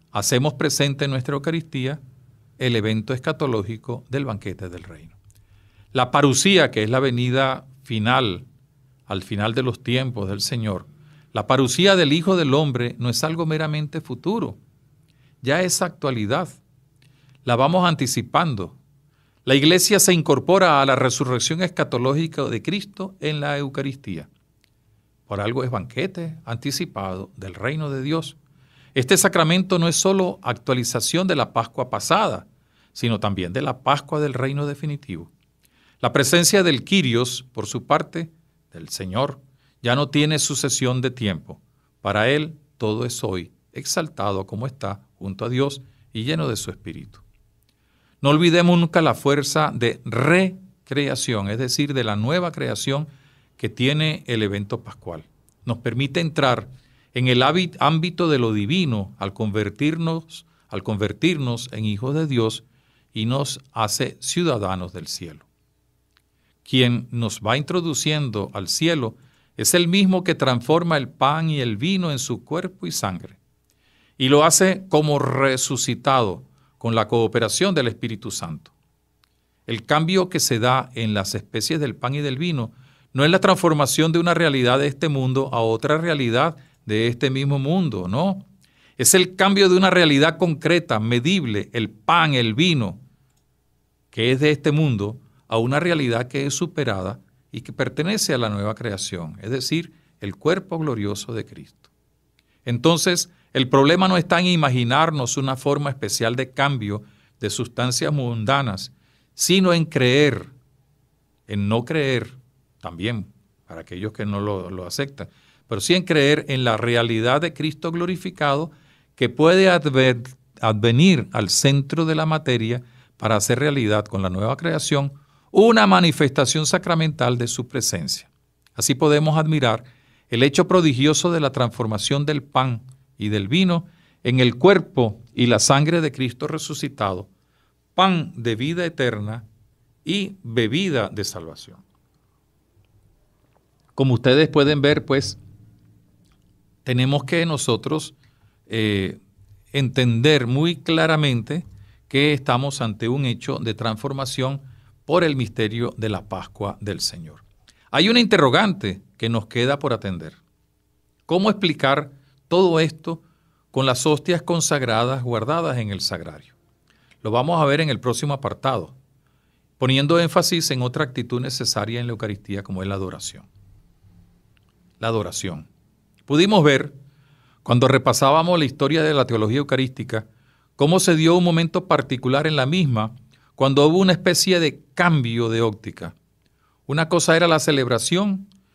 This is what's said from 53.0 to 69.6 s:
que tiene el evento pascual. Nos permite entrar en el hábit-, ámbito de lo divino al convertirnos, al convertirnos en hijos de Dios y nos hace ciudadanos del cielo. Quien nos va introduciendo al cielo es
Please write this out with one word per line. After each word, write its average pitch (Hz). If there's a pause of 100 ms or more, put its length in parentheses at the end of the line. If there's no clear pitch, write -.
que 107
tiene 151
el 113
evento 101
pascual. 85 (420)
Nos 120
permite 127
entrar 139 (460)
en 127
el 123
hábit-, 165
ámbito 160
de 143
lo 117
divino 107
al 98
convertirnos, 143 (240)
al -
convertirnos 120
en 110
hijos 107
de 160
Dios 117 (500)
y 110
nos 135 (140)
hace 113
ciudadanos 98
del 85
cielo. - (1200)
Quien 123
nos 117
va 107
introduciendo 147
al 98
cielo 151 (420)
es -